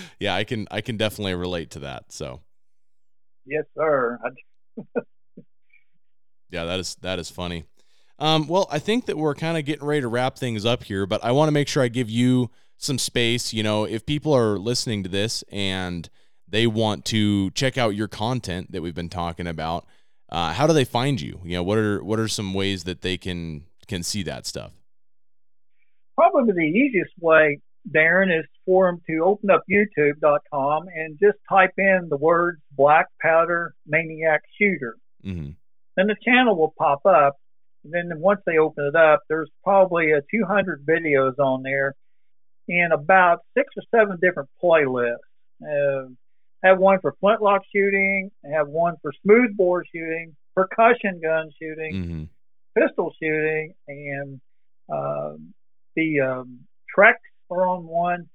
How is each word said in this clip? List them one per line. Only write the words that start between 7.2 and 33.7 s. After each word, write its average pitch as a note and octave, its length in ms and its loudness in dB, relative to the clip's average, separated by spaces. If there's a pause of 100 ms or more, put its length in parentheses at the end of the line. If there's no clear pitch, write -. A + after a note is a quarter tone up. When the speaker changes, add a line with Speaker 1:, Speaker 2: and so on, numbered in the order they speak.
Speaker 1:
is E2 100 -12
funny. F2 340 -8 (540)
Um, D#3 300 2
well, F3+ 220 0
I D3 80 -4
think A3+ 280 -2
that - 120 -4
we're D3+ 160 -2
kinda D#3+ 280 -4
getting C#3+ 220 -6
ready D3 160 0
to B2 80 -4
wrap B2 300 -2
things A2+ 260 -4
up A#2+ 200 0
here, G2 220 -2
but F#2+ 180 -2
I A#2 80 0
wanna D3+ 200 4
make D3 160 0
sure C#3+ 140 0
I B2 60 2
give A#2+ 200 -4
you B2 420 2 (280)
some C3 200 -4
space. A#2+ 540 -2
You A2 100 -2
know, G#2+ 220 0
if G#2 220 -6
people D3 280 -2
are A2 240 2
listening G#2+ 440 -4
to F#2 60 -8
this G2 440 -4
and F#2 560 -6 (400)
they A2 180 2
want G#2+ 400 0
to G#2 440 0
check C3 260 -2
out A#2+ 180 0
your G#2 140 -6
content G#2+ 640 -6
that F#2 80 -8
we've E2 140 -8
been E2+ 160 -8
talking E2+ 360 -8
about, D#2+ 400 -6 (440)
uh, E2 240 -4
how B2+ 120 0
do D#3+ 60 4
they D3 120 4
find B2 360 -2
you? C2+ 240 -10
You E2+ 120 -6
know, F2+ 60 -2
what G2+ 160 0
are, G#2+ 240 0
what G#2 160 -4
are A2 100 -2
some F#2+ 260 -6
ways G2 300 -2
that F2+ 180 -8
they F#2 160 -2
can, E2+ 460 -10 (220)
can F2+ 160 -6
see G2+ 220 -6
that C#2 220 -10
stuff? - 260 -12 (1400)
Speaker 2:
Probably D4 380 4
the F3 60 -2 (180)
easiest A#3+ 420 0
way, D#3 380 4 (320)
Darren, E3+ 460 2
is D#3 100 -4 (180)
for F#3 240 4
'em F3 200 -4
to D#3+ 160 -2
open G3+ 260 0
up E3 200 4
YouTube D3+ 500 2
dot D3 200 2 (120)
com D3 360 -2
and D#3+ 320 -10
just G3+ 180 4 (100)
type F#3 280 4
in F#3+ 320 0
the D3+ 80 -2
words E3+ 440 0 (120)
Black D3 340 4 (140)
Powder E3 540 0 (120)